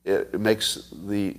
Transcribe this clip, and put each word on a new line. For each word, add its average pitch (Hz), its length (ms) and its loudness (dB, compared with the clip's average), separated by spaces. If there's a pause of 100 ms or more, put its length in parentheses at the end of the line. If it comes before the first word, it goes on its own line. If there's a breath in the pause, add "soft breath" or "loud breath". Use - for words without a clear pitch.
it - 360 0
makes - 520 0
the, 101 460 -4